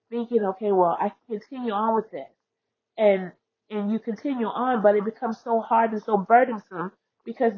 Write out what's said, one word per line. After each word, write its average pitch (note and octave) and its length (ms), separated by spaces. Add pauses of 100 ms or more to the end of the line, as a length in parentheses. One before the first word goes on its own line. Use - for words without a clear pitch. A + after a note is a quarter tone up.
thinking, A#3 360
"Okay, G3+ 280
well, F3+ 260
I G3+ 120
can - 280
continue B3 340
on A3 220
with G#3+ 160
this." C#3+ 200 (640)
And, G3 360 (360)
and G#3 240
you A3+ 60
continue A#3+ 480
on, B3 340
but G3+ 160
it G3+ 80
becomes A3+ 380
so A#3 180
hard A3+ 320
and G#3+ 100
so A3 140
burdensome G3+ 760 (340)
because A#3 320